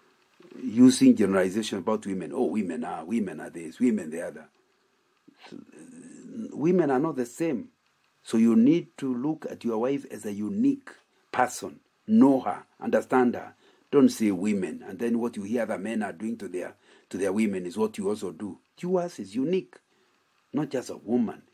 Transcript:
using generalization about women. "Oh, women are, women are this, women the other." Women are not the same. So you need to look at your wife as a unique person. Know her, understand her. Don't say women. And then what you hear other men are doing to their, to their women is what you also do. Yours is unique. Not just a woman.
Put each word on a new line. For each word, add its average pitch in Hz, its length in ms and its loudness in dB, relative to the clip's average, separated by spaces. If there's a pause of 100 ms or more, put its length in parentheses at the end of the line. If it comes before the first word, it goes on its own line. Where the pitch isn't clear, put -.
(640)
using 123 540 6
generalization 98 600 2
about 107 260 -2
women. 95 300 -6
"Oh, 123 100 -2
women 87 400 -4
are, 87 220 -8
women 90 340 -4
are - 100 -14
this, 80 300 -14
women 107 300 0
the 82 160 -8
other." - 220 -14 (2000)
Women 160 380 2
are 127 100 2
not 156 160 -2
the 123 100 -2
same. 143 440 -4 (520)
So - 140 -4
you 113 180 6
need 147 440 4
to 131 160 -4
look 147 360 -6
at - 140 -14
your 113 140 -2
wife 135 320 -2
as 104 160 -12
a 104 60 -6
unique 104 580 -2 (420)
person. - 480 -4 (260)
Know 127 340 6
her, - 240 -6 (140)
understand 117 560 0
her. 90 200 -12 (360)
Don't 135 200 6
say 107 200 0
women. 92 560 -2
And 95 120 -12
then 117 200 -2
what 117 180 -4
you 104 60 -8
hear 113 200 -2
other 104 160 -4
men 107 240 -4
are 98 100 -6
doing 110 260 -8
to 101 80 -12
their, 90 280 -8 (340)
to - 100 -8
their 95 140 0
women 98 340 0
is 87 100 -8
what 107 220 -2
you 98 100 -4
also 104 220 -4
do. 85 280 -12 (200)
Yours 175 400 -4
is 98 160 -14
unique. 165 420 -2 (760)
Not 143 180 -2
just 123 200 -6
a 92 60 -10
woman. 104 460 -2 (120)